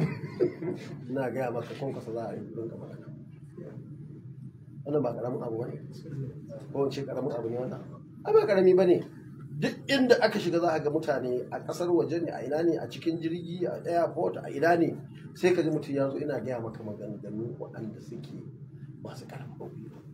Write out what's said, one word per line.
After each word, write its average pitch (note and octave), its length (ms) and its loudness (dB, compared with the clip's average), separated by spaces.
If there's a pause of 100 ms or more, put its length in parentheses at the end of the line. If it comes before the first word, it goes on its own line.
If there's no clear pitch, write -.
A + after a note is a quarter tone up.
(1080)
Ina B2+ 220 -2
gaya B2 220 -2
maka A#2 260 -4
kwankwasa - 340 -6
za A2+ 160 -4
a G2 60 -6
yi - 80 -6
ɗin A2+ 260 -8
gaba. - 180 -10 (2000)
Wannan C#3+ 180 2
ba A#2+ 120 -2
ƙaramin - 320 -4
abu A2+ 120 -4
ba B2 100 -4
ne? - 120 -10 (920)
Ko C#3 120 2
in C#3 60 2
ce C#3 160 -4
ƙaramin B2+ 320 -2
abu A2+ 100 -2
ne A#2 80 -2
wannan? B2+ 240 -4 (440)
Ai G#4 80 2
ba G#4+ 140 10
ƙarami F#3+ 300 8
ba F#3 80 8
ne. F3 160 8 (580)
Duk G#3+ 140 2 (140)
inda C4 340 8
aka G#3+ 200 4
shiga E3+ 200 2
za E3 120 4
a D#3 80 2
ga C#3+ 100 2
mutane B2+ 600 2
a C3 80 -4
ƙasar E3+ 340 -2
waje D#3 260 4
ne, D#3+ 120 -2
a - 120 -6
ina D3 200 2
ne, E3 140 4
a A#2+ 100 -4
cikin D#3+ 340 -2
jirgi, E3+ 440 -2
a - 200 -2
airport, E3+ 520 2
a - 120 -8
ina D#3+ 260 6
ne. E3 200 4 (380)
Sai F3+ 200 6
ka E3+ 80 4
ji D3+ 80 2
mutum C#3+ 240 0
ya C#3 160 2
zo C#3 80 -4
ina C#3 220 -2
gaya B2 200 -2
maka A2 220 -8
maganganu G#2 800 -6
waɗanda - 420 -8
suke - 400 -12 (600)
masu - 240 -12
ƙarfafa - 440 -12
gwiwa, - 280 -14 (160)